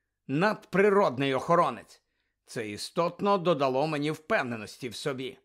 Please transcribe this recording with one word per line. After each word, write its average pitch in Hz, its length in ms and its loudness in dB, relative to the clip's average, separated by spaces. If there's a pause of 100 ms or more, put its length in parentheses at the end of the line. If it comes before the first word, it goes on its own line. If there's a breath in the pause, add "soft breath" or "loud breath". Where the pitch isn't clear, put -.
(280)
Надприродний 180 1040 2
охоронець. 131 680 0 (440)
Це 110 240 -8
істотно 170 680 -2
додало 143 500 2
мені 151 240 -2
впевненості 123 800 -4
в 104 60 -14
собі. 131 500 -6